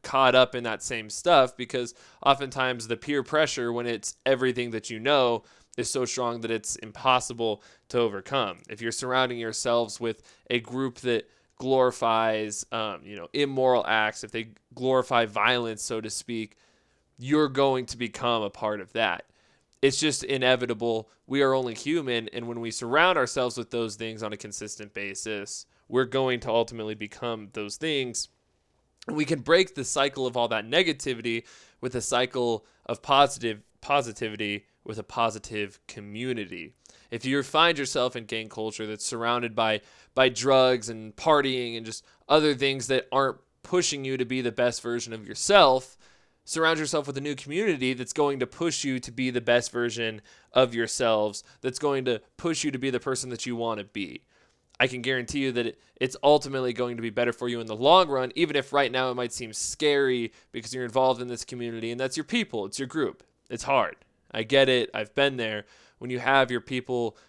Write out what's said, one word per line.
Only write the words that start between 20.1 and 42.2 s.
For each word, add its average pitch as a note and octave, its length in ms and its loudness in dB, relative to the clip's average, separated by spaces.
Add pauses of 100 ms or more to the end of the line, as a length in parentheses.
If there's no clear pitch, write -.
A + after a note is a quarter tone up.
inevitable. B2 840 0 (180)
We C#3 140 0
are C3+ 120 4
only B2+ 200 0
human, B2 560 -4
and A#2 180 -8
when A#2 140 -8
we A2+ 100 -6
surround D#3 460 4
ourselves B2+ 400 0
with A#2 120 -8
those A2+ 280 -4
things A2 260 -8
on G#2 80 -6
a G#2 60 -8
consistent G#2 560 -14
basis, G2+ 720 -8 (240)
we're B2+ 160 2
going C3 340 0
to A#2+ 120 -4
ultimately A2+ 440 -2
become A2 560 -10
those G#2 240 -8
things. C#3 540 -4 (800)
And D3+ 100 -4
we D3+ 80 0
can D3 160 -2
break F3+ 340 4
the C#3 80 -6
cycle C3+ 420 0
of B2 120 -2
all A#2+ 100 2
that A2 180 -2
negativity B2+ 800 0 (380)
with B2 140 -6
a A#2+ 60 -2
cycle B2 640 0 (200)
of - 160 -6
positive, C3+ 600 4 (200)
positivity G#2+ 880 -4 (160)
with A2 160 -10
a G#2 40 -12
positive G#2+ 840 -4
community. G#2 840 -8 (380)
If A#2 160 -8
you C#3 160 0
find D#3+ 340 2
yourself B2+ 400 -2
in A#2 100 -10
gang A2 240 -8
culture A2 360 -8
that's G#2+ 180 -10
surrounded A#2 520 -2
by, A2 260 2 (320)
by C3 160 6
drugs B2+ 600 4
and A2 260 -12
partying C3 600 2
and A2+ 120 -10
just - 180 -12 (240)